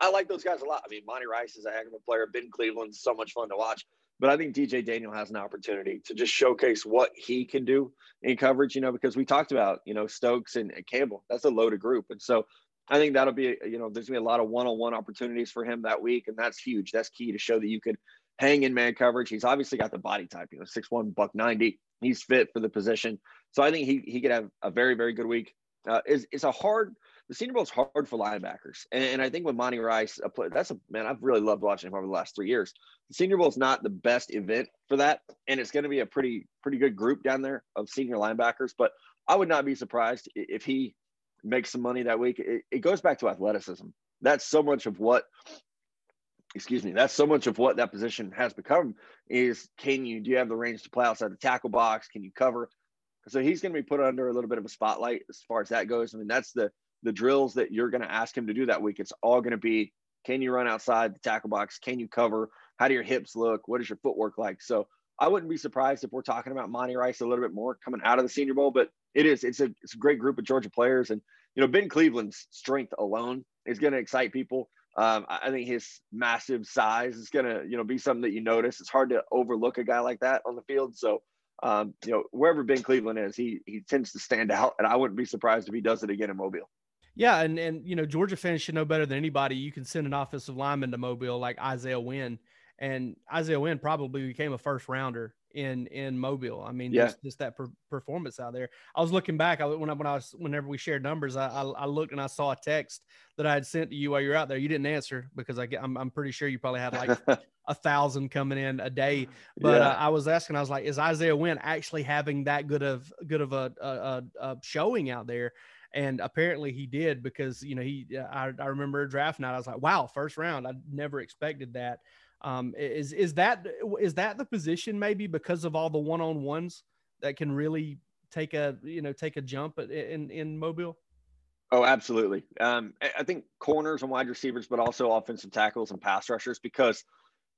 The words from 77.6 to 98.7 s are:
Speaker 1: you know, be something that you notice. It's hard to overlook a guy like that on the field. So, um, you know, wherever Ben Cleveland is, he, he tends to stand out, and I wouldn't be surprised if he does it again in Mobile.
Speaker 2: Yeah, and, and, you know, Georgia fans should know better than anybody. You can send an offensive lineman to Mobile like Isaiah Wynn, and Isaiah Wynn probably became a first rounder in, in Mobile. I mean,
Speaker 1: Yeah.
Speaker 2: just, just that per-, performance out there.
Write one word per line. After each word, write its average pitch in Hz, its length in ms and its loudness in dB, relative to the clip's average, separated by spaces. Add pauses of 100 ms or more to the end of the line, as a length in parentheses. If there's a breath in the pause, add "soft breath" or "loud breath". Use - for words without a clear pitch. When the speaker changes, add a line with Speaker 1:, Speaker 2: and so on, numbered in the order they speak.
Speaker 1:
you 117 120 -4
know, 113 60 -2
be 127 120 -2
something 120 240 0
that 117 120 0
you 110 100 -4
notice. 113 400 2
It's - 80 -16
hard 135 200 4
to 120 120 2 (100)
overlook 120 460 2
a 120 60 -2
guy 120 160 2
like 120 200 -2
that 131 240 2
on 120 120 -6
the 113 60 -12
field. 135 320 0
So, 110 280 0 (400)
um, 107 320 0 (100)
you 117 60 -4
know, 110 220 2
wherever 147 320 4
Ben 131 180 2
Cleveland 113 360 2
is, 101 180 -4
he, 120 280 -4
he 104 160 -10
tends 127 320 0
to 110 60 -14
stand 113 320 0
out, 104 280 4
and 107 100 4
I 120 80 4
wouldn't 123 200 2
be 123 80 -2
surprised 113 440 2
if 104 60 -6
he 117 60 -4
does 110 220 2
it 104 80 -2
again 101 180 -2
in 98 80 -6
Mobile. 95 320 -6 (460)
Speaker 2:
Yeah, 208 280 4
and, 160 180 0
and, 160 260 -6
you 180 80 -4
know, 160 100 0
Georgia 165 320 0
fans 170 240 -2
should 160 140 -6
know 156 100 0
better 156 220 2
than 135 100 -2
anybody. 139 380 0
You 139 160 -6
can 131 140 -12
send 156 200 -6
an 139 80 -4
offensive 139 440 -6
lineman 139 340 -2
to 120 80 -6
Mobile 123 400 -4
like 123 220 -6
Isaiah 127 400 -4
Wynn, 123 400 -8 (400 soft breath)
and 131 360 -6 (160)
Isaiah 160 280 0
Wynn 156 180 0
probably 139 480 -4
became 139 260 -4
a 123 60 -6
first 135 300 -4
rounder 127 440 -6 (200)
in, 131 340 -6
in 135 320 -6
Mobile. 127 480 -4
I 123 60 -10
mean, 123 200 -6
Speaker 1:
Yeah. 120 140 6
Speaker 2:
just, 107 160 -6
just 135 160 -12
that 127 180 -8
per-, 131 140 -10 (180)
performance 143 520 -8
out 120 120 -10
there. 127 160 -8 (280 loud breath)